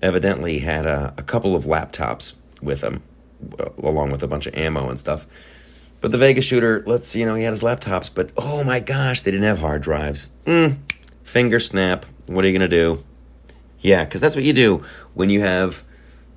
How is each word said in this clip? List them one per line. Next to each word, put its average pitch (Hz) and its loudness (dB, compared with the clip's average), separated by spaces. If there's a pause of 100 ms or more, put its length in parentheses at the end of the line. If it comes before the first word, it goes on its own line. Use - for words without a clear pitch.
evidently 87 0
had 78 -2
a, 71 -2
a 69 -12
couple 101 0
of 73 -2
laptops 76 -4 (280)
with 69 -4
him, - -6 (580)
uh, - -8 (120)
along 73 0
with 73 -4
a - -4
bunch 73 -6
of - -10
ammo 76 -2
and 64 -8
stuff. - -6 (760)
But 117 -2
the 120 2
Vegas 131 6
shooter, 117 2
let's, 120 -2
you 113 -2
know, 113 0
he 110 -2
had 113 -2
his 107 -4
laptops, 113 -2
but 92 -2
oh 147 -4
my 127 0
gosh, 135 -2
they 98 0
didn't 98 0
have 101 0
hard 78 -2
drives. 76 -4 (160)
Mm, 160 4 (460)
finger 120 2
snap. 95 0 (220)
What 92 0
are - 4
you 95 4
gonna 92 2
do? 82 2 (760)
Yeah, 90 4
'cause 78 -6
that's 151 2
what 139 -2
you 147 4
do 117 4 (320)
when 95 2
you 101 4
have, 92 0 (540)